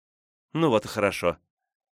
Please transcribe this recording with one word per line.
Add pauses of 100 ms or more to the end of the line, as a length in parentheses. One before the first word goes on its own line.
(520)
"Ну
вот
и
хорошо. (540)